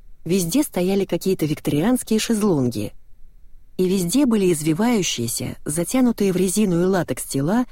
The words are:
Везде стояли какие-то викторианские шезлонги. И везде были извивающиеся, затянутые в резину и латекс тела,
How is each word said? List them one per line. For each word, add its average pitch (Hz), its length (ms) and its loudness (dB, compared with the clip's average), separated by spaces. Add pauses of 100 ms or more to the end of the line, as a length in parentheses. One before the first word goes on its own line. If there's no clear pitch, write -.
(260)
Везде 180 380 0
стояли 190 420 0
какие-то 180 400 0
викторианские 175 720 0
шезлонги. 143 720 0 (840)
И 185 100 2
везде 190 380 2
были 208 260 4
извивающиеся, 156 1120 0
затянутые 196 720 0
в - 20 -2
резину 185 460 2
и 180 40 4
латекс 185 380 0
тела, 175 480 0